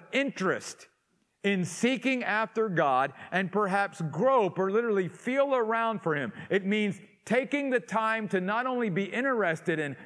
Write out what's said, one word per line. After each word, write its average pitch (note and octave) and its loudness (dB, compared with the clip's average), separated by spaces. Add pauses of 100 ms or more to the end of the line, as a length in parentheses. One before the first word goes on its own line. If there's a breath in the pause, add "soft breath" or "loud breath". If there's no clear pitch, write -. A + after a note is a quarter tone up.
(140)
interest F#3+ -2 (560)
in G3 2
seeking B3+ 0
after A3 0
God C#3 2 (180 loud breath)
and F3+ 0
perhaps G3 0 (100)
grope G#3+ 2
or F#3+ 0
literally G#3 2
feel C4+ 0
around A3+ 0
for D#3+ 0
Him. C3 -2 (160 loud breath)
It F#3+ 0
means G#3 0 (260)
taking C4+ 0
the B3 2
time A3 -2
to F#3+ 0
not G#3+ -2
only B3 0
be F#3+ 0
interested G3 0
in, C#3+ -4 (100)